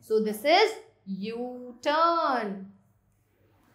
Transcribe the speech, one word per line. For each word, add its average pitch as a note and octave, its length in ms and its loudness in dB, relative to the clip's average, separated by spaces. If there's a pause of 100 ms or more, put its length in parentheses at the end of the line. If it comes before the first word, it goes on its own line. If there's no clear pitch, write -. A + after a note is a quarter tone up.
So A3 260 0
this G#3 160 -6
is F4+ 280 6 (340)
U A#3+ 760 -10
turn. D4+ 720 2 (1200)